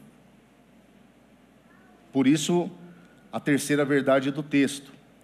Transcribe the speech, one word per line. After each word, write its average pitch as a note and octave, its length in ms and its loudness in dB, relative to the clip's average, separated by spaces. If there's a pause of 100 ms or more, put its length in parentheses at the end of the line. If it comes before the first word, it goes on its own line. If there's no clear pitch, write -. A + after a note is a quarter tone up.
(2000)
Por C3+ 140 2
isso, E3+ 440 2 (640)
a D3 60 -8
terceira C#3+ 460 0
verdade C3+ 460 2
do D3 120 -6
texto, - 500 -2 (320)